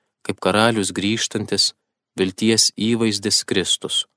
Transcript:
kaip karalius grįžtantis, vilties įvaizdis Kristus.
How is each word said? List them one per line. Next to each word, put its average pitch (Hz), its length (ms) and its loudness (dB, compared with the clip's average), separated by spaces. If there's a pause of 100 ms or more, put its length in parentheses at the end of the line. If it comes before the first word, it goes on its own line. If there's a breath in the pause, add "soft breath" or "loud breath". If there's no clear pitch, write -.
(260)
kaip - 160 -6
karalius 110 540 2
grįžtantis, 104 800 -2 (440)
vilties 110 580 2
įvaizdis 110 680 0
Kristus. - 600 -2 (120)